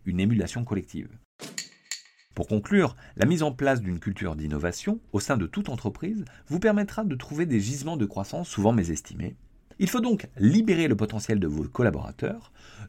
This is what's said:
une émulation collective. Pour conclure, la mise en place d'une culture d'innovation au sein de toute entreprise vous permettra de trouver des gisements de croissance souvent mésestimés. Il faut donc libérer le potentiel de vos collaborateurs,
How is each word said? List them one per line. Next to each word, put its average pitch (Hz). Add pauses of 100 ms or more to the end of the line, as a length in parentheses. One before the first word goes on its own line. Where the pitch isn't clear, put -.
une 90
émulation 110
collective. - (1300)
Pour -
conclure, 123 (200)
la 104
mise 160
en 147
place 131
d'une 90
culture 92
d'innovation 76 (120)
au -
sein 139
de 90
toute 208
entreprise 160 (220)
vous -
permettra 208
de 160
trouver 147
des 123
gisements 143
de 107
croissance 147
souvent 104
mésestimés. - (420)
Il 185
faut 247
donc 226 (100)
libérer 165
le 110
potentiel 107
de 82
vos 76
collaborateurs, 117 (360)